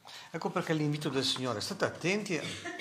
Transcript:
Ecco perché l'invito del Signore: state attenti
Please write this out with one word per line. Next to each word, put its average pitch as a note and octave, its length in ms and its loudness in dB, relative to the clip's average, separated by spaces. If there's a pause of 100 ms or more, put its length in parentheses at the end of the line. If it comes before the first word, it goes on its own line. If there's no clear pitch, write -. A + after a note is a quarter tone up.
(300)
Ecco E3+ 220 -2
perché F3 220 2
l'invito D3+ 360 2
del C3 140 2
Signore: B2 380 2
state G3 240 0
attenti F3+ 540 0 (420)